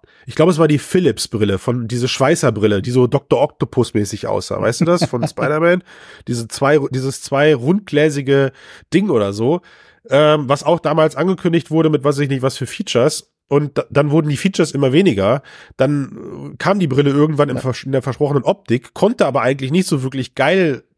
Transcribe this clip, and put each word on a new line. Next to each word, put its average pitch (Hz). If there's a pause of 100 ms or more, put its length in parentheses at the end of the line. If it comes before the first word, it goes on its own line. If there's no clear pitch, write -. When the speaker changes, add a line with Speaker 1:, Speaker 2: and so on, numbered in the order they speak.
(260)
Speaker 1:
ich -
glaube, 165
es 151
war 160
die 151
Philips-Brille, 107
von, 120
diese 123
Schweißer-Brille, 107
die 120
so 123
Doktor 123
Octopus-mäßig -
aussah. 101
Weißt 113
du 170
das? 170
Von 120
Speaker 2:
<laughs> -
Speaker 1:
Spider-Man? 160 (440)
Diese 117
zwei, 143 (120)
dieses 131
zwei 147
rundgläsige 139 (420)
Ding 202
oder 104
so, 120 (480)
ähm, 151
was 110
auch 165
damals 156
angekündigt 170
wurde 160
mit 143
was 143
weiß 143
ich 139
nicht 135
was 131
für 123
Features. - (180)
Und 143
da, 143
dann 143
wurden 151
die 147
Features 185
immer 139
weniger. 139 (360)
Dann, 139
äh, -
kam 196
die 175
Brille 139
irgendwann 147
im 127
Speaker 2:
Ja. 123
Speaker 1:
Vers-, 127
in 135
der 131
versprochenen 139
Optik, -
konnte 196
aber 131
eigentlich 131
nicht 180
so 139
wirklich 131
geil 151 (140)